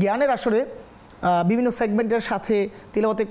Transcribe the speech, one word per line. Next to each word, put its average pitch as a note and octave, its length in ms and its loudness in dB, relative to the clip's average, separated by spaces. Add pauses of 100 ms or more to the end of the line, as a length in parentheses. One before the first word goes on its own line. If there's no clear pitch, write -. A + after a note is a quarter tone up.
জ্ঞানের A#3 360 2
আসরে, A3+ 280 2
আহ, - 840 -4
বিভিন্ন A#3+ 200 2 (100)
সেগমেন্টের A3 500 0
সাথে G#3+ 260 -2 (380)
তিলাওয়াতে G#3+ 380 0